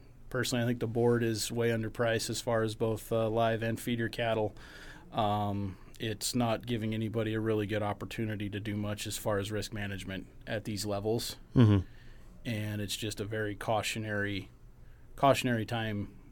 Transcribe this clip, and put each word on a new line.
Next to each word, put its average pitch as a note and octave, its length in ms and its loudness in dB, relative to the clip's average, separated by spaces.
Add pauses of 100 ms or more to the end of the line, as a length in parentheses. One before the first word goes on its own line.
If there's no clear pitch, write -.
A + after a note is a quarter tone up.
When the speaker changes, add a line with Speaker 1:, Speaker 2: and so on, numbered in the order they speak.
(320)
Speaker 1:
Personally, B2 320 2
I A#2 40 2
think A#2+ 120 0
the A2+ 80 0
board A#2+ 360 4
is A2+ 280 0
way A#2 180 2
underpriced A2+ 640 0
as A2+ 100 -2
far A2+ 220 2
as A2 100 0
both, A2 380 -2
uh, A2+ 180 2
live A2+ 320 2
and A2+ 180 -2
feeder A#2 300 -2
cattle. A2+ 460 0 (580)
Um, G2+ 640 0 (220)
it's A2 340 -4
not A#2 320 2
giving A2 300 0
anybody A2 400 0
a A2 40 0
really G#2+ 280 2
good G#2 160 0
opportunity G#2 640 -2
to G2+ 100 -4
do G#2 160 -2
much G#2 300 -2
as G#2+ 120 -4
far G#2+ 200 0
as G2 140 -2
risk G#2 200 -2
management F#2+ 540 -6 (220)
at A2 160 -4
these G#2+ 220 -4
levels. G#2+ 500 0 (200)
Speaker 2:
Mm-hmm. G#2+ 240 10 (640)
Speaker 1:
And G#2+ 360 -4
it's G2 140 -2
just - 240 -4
a G#2 60 -2
very G#2+ 280 -2
cautionary, G#2 960 -2 (640)
cautionary B2 500 4
time A2 420 -2 (240)